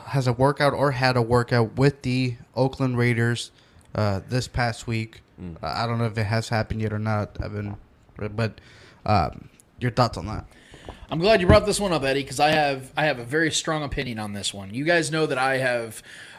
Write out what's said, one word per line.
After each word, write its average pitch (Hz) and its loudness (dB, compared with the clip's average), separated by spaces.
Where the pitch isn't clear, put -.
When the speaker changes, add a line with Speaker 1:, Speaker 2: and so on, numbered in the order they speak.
Speaker 1:
has 135 0
a 123 2
workout 139 4
or 139 2
had 127 2
a 120 4
workout 120 2
with 139 2
the 127 0
Oakland 131 0
Raiders, 120 2
uh, 101 0
this 120 -2
past 120 -2
week. 113 -6
Speaker 2:
Mm. 85 -10
Speaker 1:
Uh, - -6
I 80 -2
don't 117 -2
know 117 0
if 107 -4
it 107 2
has 113 -2
happened 110 -2
yet 107 -2
or 104 -4
not, 107 -2
Evan, 104 -8
but, 107 -4
um, 87 0
your 123 -2
thoughts 113 0
on 85 -10
that? 107 -10
Speaker 3:
I'm 156 -4
glad 202 4
you - 0
brought 208 8
this 202 0
one 196 0
up, 147 0
Eddie, 135 0
'cause 127 -8
I 147 6
have, 143 0
I 156 0
have 143 0
a 120 -10
very 151 0
strong 156 -2
opinion 131 -6
on 104 -6
this 101 -6
one. 98 -12
You 139 -4
guys 165 2
know 160 0
that 139 0
I 135 2
have 120 -2